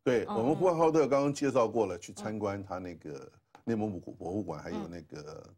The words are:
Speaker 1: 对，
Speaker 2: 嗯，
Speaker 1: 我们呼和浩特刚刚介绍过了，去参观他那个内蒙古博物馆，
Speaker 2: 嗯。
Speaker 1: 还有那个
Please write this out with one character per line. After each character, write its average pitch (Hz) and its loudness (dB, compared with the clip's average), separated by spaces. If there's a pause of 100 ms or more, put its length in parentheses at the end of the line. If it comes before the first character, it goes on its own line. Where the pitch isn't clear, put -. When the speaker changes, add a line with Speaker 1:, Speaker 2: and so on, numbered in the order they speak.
Speaker 1:
对， 120 4
Speaker 2:
嗯， 104 -4
Speaker 1:
我 110 2
们 147 4
呼 165 2
和 180 6
浩 160 6
特 151 6
刚 139 4
刚 143 2
介 139 0
绍 117 4
过 110 2
了， 90 -2
去 101 -16
参 110 -6
观 101 -2
他 92 -8
那 90 -10
个 78 -12 (320)
内 117 -2
蒙 107 -2
古 - -12
博 87 -8
物 104 -2
馆， 82 -6
Speaker 2:
嗯。 - -12
Speaker 1:
还 85 -8
有 85 -6
那 85 -12
个 76 -14 (120)